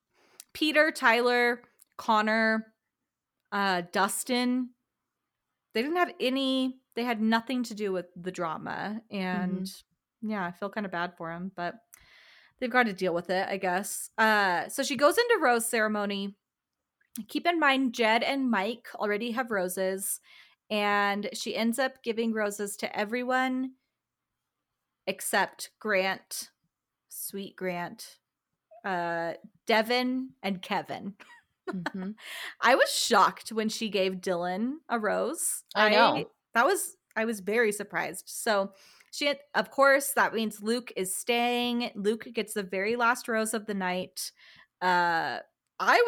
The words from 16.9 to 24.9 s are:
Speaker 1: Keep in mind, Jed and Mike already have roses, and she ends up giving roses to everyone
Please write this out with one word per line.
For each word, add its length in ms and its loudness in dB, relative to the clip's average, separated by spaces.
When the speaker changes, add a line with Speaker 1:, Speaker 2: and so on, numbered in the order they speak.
Speaker 1:
Keep 180 -4
in 140 2
mind, 340 4
Jed 300 2
and 260 0
Mike 460 -2
already 360 -2
have 200 -4
roses, 680 -2
and 640 0
she 220 -6
ends 240 2
up 240 -4
giving 300 -2
roses 440 -4
to 200 -6
everyone 760 -2